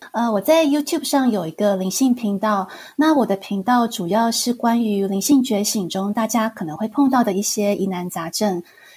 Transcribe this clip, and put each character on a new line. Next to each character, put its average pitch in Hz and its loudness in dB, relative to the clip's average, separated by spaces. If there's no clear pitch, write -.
呃， 233 0
我 202 2
在 320 4
YouTube 294 0
上 262 2
有 190 0
一 160 -6
个 202 0
灵 190 -2
性 247 2
频 202 -2
道， 208 0
那 311 4
我 269 4
的 202 0
频 196 -6
道 240 2
主 208 -6
要 226 2
是 240 -2
关 233 0
于 202 0
灵 196 -2
性 269 4
觉 208 0
醒 202 -2
中 190 -4
大 220 -2
家 220 -2
可 202 -8
能 156 -6
会 214 -4
碰 269 2
到 247 4
的 208 0
一 202 0
些 202 0
疑 196 -2
难 180 -4
杂 165 -8
症。 185 -2